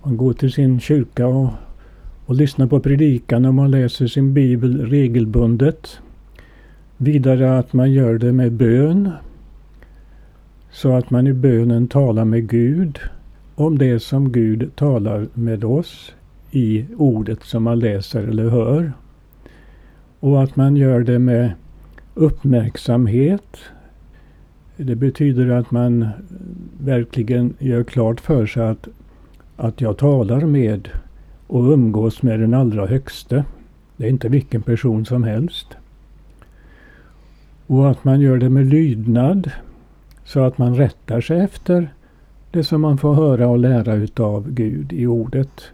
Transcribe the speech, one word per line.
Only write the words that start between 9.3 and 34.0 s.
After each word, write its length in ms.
så 240
att 140
man 180
i 60
bönen 540
talar 380
med 240
Gud 500
om 220
det 220
som 320
Gud 440
talar 580
med 300
oss 500
i 340
ordet 460
som 200
man 160
läser 440
eller 260
hör. 440
Och 240
att 120
man 220
gör 260
det 160
med 320
uppmärksamhet. 1400
Det 180
betyder 540
att 220
man 360
verkligen 800
gör 240
klart 380
för 240
sig 180
att, 240
att 240
jag 160
talar 440
med 480
och 160
umgås 600
med 160
den 140
allra 320
högste. 600
Det 80